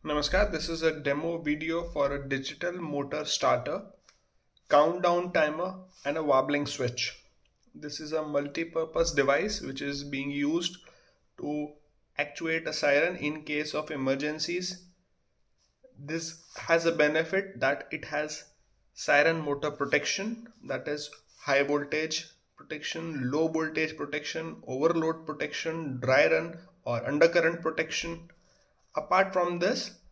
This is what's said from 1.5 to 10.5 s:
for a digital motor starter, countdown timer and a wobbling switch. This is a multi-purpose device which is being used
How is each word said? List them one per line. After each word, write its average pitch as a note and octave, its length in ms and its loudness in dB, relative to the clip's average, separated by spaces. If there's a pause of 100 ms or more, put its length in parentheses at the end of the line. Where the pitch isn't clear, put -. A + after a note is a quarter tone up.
for C#3+ 280 0
a C#3 160 -6
digital C3+ 440 -4
motor D3 520 -4
starter, D3 580 0 (840)
countdown F3 640 4
timer E3 440 0 (280)
and D3 120 0
a D#3+ 80 -2
wobbling C#3+ 420 4
switch. - 560 -4 (500)
This D3 280 -12
is D3+ 120 -8
a D#3 80 0
multi-purpose D#3+ 920 -2
device C#3+ 480 2
which C3+ 200 -8
is C#3+ 220 -4
being C#3+ 300 -4
used D3+ 460 -2 (600)